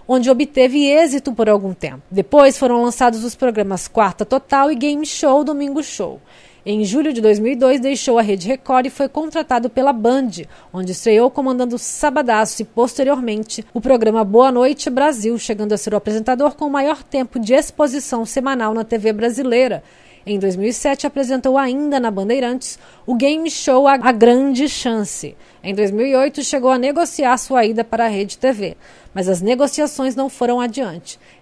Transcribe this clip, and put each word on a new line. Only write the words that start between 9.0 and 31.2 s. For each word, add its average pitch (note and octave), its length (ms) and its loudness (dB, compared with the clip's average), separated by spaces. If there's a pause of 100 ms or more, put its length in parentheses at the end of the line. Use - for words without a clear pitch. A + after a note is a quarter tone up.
contratado D4+ 580 -4
pela C4+ 240 0
Band, B3 380 0 (420)
onde F#3 200 -8
estreou A3+ 400 2
comandando B3+ 480 -2
Sabadaço B3 800 -2
e, G#3+ 40 -6
posteriormente, A#3+ 1080 -2
o A#3 80 -6
programa A3+ 420 2
Boa A#3 280 4
Noite B3+ 360 0
Brasil, B3 520 0
chegando G#3 340 -4
a G#3 40 -2
ser G#3 180 -4
o - 20 2
apresentador A#3 580 -2
com D4+ 100 -6
o D4 40 -2
maior C#4 320 -2
tempo C4 380 -6
de A3+ 160 2
exposição C4+ 720 -2
semanal B3 480 -2
na A3+ 80 -4
T A3 160 -4
V A3 120 0
brasileira. A#3 720 0 (400)
Em G#3 140 -4
dois F#3+ 180 0
mil G3+ 140 -2
e B3 40 -4
sete, C#4 340 -2
apresentou C4 500 -2
ainda C#4 420 -2
na A#3+ 120 -2
Bandeirantes A#3+ 680 -4 (300)
o B3+ 80 -2
game D4+ 340 0
show C#4 380 2
A, C#4 80 6
A B3 160 2
Grande B3 580 4
Chance. G#3+ 640 -6 (280)
Em G3 100 -6
dois G3+ 160 0
mil G#3+ 160 0
e C4+ 100 0
oito, C#4+ 280 0
chegou C4 260 0
a C4 80 2
negociar C#4+ 600 0
sua B3 260 2
ida A3+ 180 -2
para A3+ 220 -2
a - 20 0
Rede G3+ 300 -4
T C4 140 0
V. G#3 260 -6 (360)
Mas F#3 140 -4
as F#3 140 0
negociações C4 720 -2
não C4+ 140 -2
foram A#3+ 300 -2
adiante. A3 600 -8 (220)